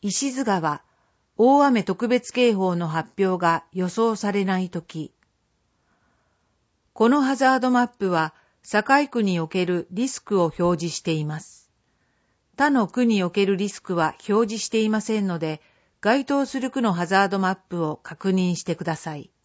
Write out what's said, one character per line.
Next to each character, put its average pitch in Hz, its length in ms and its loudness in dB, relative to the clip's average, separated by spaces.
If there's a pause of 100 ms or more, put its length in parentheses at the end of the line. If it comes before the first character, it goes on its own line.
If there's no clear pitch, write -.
石 247 320 -4
津 269 100 -4
川、 165 380 -2 (560)
大 269 280 6
雨 240 180 2
特 190 240 -4
別 240 260 0
警 240 220 4
報 185 200 0
の 175 120 -2
発 160 240 -4 (120)
表 185 160 0
が 165 240 0 (100)
予 185 140 -4
想 226 280 0
さ 208 160 -4
れ 202 120 0
な 185 160 -2
い 185 120 -6
と 170 100 -8
き。 - 320 -12 (1800)
こ 220 160 2
の 285 120 4
ハ 269 140 2
ザ 262 220 4
ー - 20 2
ド 247 100 0
マ 247 140 4
ッ 240 60 0
プ 196 200 -4
は、 160 240 0 (300)
堺 277 440 2
区 247 140 -4
に 185 180 0
お 160 80 -4
け 180 200 -2
る 175 240 -2
リ 220 160 -4
ス - 120 -8
ク 196 220 0
を 175 40 4
表 175 340 0
示 170 160 -6
し - 60 -10
て 170 100 -4
い 156 140 -2
ま 151 160 -8
す。 - 280 -20 (880)
他 294 140 2
の 240 160 2
区 247 180 0
に 220 160 4
お 175 80 0
け 196 160 2
る 190 120 0
リ 202 120 -2
ス - 140 -18
ク 190 120 -4
は 165 200 0 (120)
表 208 220 2
示 214 160 -8
し - 40 -8
て 220 120 0
い 220 80 2
ま 214 100 0
せ 220 200 -2
ん 202 80 -2
の 175 100 -4
で、 156 240 -6 (400)
該 254 240 2
当 277 220 0
す 269 120 -8
る 247 120 -4
区 269 100 -4
の 226 100 2
ハ 175 140 -2
ザ 190 200 2
ー - 40 -2
ド 196 80 -2
マ 190 140 0
ッ 190 60 -4 (120)
プ 170 160 -4
を 151 120 -4
確 - 340 -6
認 180 240 0
し - 80 -10
て 165 120 -4
く 160 80 -12
だ 160 120 -4
さ 156 200 -10
い。 143 140 -16 (140)